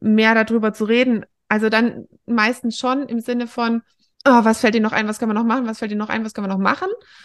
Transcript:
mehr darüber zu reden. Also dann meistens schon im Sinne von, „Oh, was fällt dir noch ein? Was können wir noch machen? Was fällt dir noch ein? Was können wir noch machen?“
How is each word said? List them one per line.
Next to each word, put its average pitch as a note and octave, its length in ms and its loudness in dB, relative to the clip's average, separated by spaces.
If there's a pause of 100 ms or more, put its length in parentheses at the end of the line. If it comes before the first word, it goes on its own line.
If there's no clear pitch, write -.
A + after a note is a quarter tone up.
mehr A3 340 4 (100)
darüber A3 280 0
zu G#3+ 120 -4
reden. A#3 400 2 (240)
Also G#3+ 200 -2
dann A3 380 -2 (200)
meistens A#3 520 -2
schon C4 300 -2
im A#3 120 -4
Sinne A#3+ 260 -4
von, A#3 360 -2 (440)
„Oh, A#3+ 180 6
was A3+ 160 2
fällt A3 140 2
dir A#3 60 2
noch G#3+ 120 0
ein? G#3+ 160 -2
Was G#3+ 100 -6
können A3 120 -2
wir G#3+ 40 -2
noch A3+ 100 0
machen? A#3 220 0
Was A3+ 120 -8
fällt A3 140 -6
dir G#3 40 -4
noch G#3+ 120 -6
ein? A3 160 -4
Was G#3+ 100 -10
können G3+ 140 -6
wir G3 60 -4
noch F#3+ 80 -2
machen?“ C#4+ 260 0 (360)